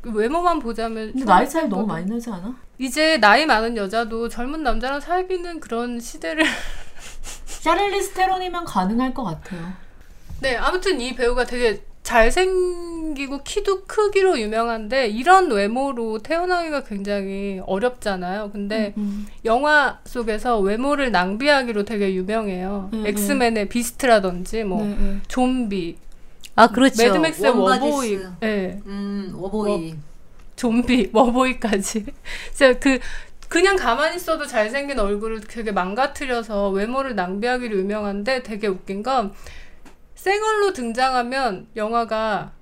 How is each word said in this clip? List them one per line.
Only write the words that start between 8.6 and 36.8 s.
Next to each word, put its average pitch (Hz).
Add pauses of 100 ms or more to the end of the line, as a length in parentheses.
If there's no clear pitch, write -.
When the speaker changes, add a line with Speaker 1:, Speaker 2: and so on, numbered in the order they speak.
Speaker 2:
가능할 233
것 -
같아요. 170 (680)
Speaker 1:
네, 262
아무튼 349
이 247
배우가 240
되게 220 (200)
잘생기고 320
키도 392
크기로 392
유명한데, 226
이런 330
외모로 226
태어나기가 330
굉장히 196
어렵잖아요. 202
근데 208
Speaker 2:
음, 208
음. 208 (180)
Speaker 1:
영화 269
속에서 226
외모를 254
낭비하기로 214
되게 202
유명해요. 196
Speaker 2:
음, 226
음. 208
Speaker 1:
엑스맨의 208
비스트라든지 220
뭐 202
Speaker 2:
네, 202
네. 202
Speaker 1:
좀비, 220 (580)
Speaker 3:
아, 226
그렇죠. 240
Speaker 1:
매드맥스의 269
Speaker 3:
원바디스. 202
Speaker 1:
워보이, 262 (260)
예. 196
Speaker 3:
음, 202
워보이. 202 (200)
Speaker 1:
워-, 160 (600)
좀비, 240
<laughs> -
워보이까지. 233 (480)
진짜 254
그, 262 (500)
그냥 381
가만히 294
있어도 320
잘생긴 254
얼굴을 214
되게 220
망가뜨려서 220
외모를 240